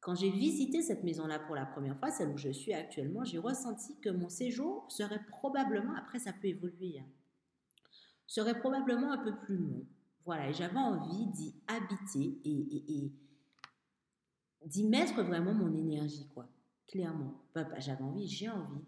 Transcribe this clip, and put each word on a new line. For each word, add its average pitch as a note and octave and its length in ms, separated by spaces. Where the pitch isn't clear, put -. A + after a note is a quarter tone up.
Quand F3+ 160
j'ai F#3+ 140
visité C#4 520
cette G3 220
maison-là D#3 340
pour D3+ 160
la C3+ 120
première C#3 300
fois, D4 140
celle D#3 200
où C#3 80
je C#3 120
suis C#3+ 220
actuellement, E3 500
j'ai F3 160
ressenti A#3+ 600
que - 80
mon F3 220
séjour C#4 580
serait G#3 400
probablement, C4+ 680
après - 240
ça G3+ 140
peut G3 160
évoluer, F3 500
hein, C3 80
serait A3+ 320
probablement C4 540
un B3+ 60
peu G#3+ 180
plus G3 220
long. C3+ 260
Voilà, D#3 240
et C#3+ 40
j'avais F3+ 260
envie G3 480
d'y D#3+ 280
habiter F#3+ 760
et, D3+ 60
et, D3 440
et C#3 180
d'y E3+ 200
mettre A#3 380
vraiment F3 300
mon F3+ 220
énergie, D3+ 580
quoi, B2 160
clairement. D#3+ 480
Pas, D#3+ 120
pas, - 160
j'avais C#3 220
envie, E3+ 240
j'ai E3+ 220
envie D3 400